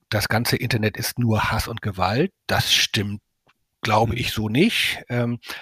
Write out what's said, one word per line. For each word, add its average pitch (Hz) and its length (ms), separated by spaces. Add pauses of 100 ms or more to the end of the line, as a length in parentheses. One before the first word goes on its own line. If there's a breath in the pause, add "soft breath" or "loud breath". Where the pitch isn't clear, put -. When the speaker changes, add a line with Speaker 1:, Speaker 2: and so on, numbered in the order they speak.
Speaker 1:
das - 200
ganze 117 280
Internet 110 400
ist - 220
nur 110 320
Hass 110 160
und 113 140
Gewalt. 101 500 (160)
Das - 260
stimmt, 104 480 (600)
glaube 110 320
Speaker 2:
Mhm. 120 40
Speaker 1:
ich, 120 140
so 107 180
nicht. - 600
Ähm, 120 300 (220 loud breath)